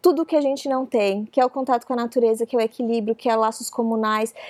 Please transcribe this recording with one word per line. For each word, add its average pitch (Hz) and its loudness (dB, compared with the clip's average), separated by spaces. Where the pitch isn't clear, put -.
tudo 330 4
que 320 -2
a 294 4
gente 277 -2
não 262 0
tem, 208 0
que - 0
é 254 6
o 254 0
contato 254 -2
com 262 -4
a - -2
natureza, 233 0
que 240 -6
é 240 4
o - 2
equilíbrio, 226 -2
que - -6
é 226 2
laços 220 -2
comunais, 220 -2